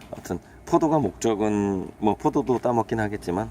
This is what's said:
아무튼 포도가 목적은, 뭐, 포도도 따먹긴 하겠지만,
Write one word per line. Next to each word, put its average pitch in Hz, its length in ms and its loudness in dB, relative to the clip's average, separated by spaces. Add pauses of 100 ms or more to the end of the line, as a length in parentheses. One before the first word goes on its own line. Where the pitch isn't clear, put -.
(120)
아무튼 - 280 -8 (260)
포도가 160 340 2
목적은, 101 1000 0
뭐, 104 180 2
포도도 131 440 0
따먹긴 117 400 0
하겠지만, 101 520 -4